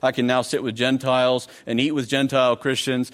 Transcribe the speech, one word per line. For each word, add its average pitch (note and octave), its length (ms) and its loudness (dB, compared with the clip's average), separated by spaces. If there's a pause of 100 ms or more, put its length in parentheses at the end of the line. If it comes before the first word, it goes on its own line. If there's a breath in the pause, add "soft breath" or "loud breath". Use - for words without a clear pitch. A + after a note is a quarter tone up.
"I C3 80 2
can B2 160 0
now B2+ 160 2
sit - 180 -4
with A2+ 140 -6
Gentiles B2+ 720 0 (180 loud breath)
and A#2 140 -2
eat C#3+ 140 0
with C3+ 140 -4
Gentile C3+ 480 2
Christians. B2+ 580 -2